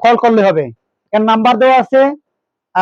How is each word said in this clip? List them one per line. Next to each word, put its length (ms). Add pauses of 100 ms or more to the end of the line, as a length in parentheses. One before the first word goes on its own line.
কল 200
করলে 240
হবে, 180 (480)
কারণ 180
নাম্বার 300
দেওয়া 220
আছে। 180 (800)